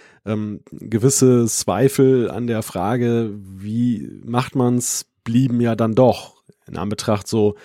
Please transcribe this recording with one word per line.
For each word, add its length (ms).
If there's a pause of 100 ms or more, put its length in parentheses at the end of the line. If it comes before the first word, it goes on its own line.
(260)
Ähm, 360 (100)
gewisse 760
Zweifel 840
an 160
der 160
Frage, 720
wie 880
macht 320
man's, 500 (180)
blieben 380
ja 140
dann 200
doch. 460 (260)
In 100
Anbetracht 500
so, 380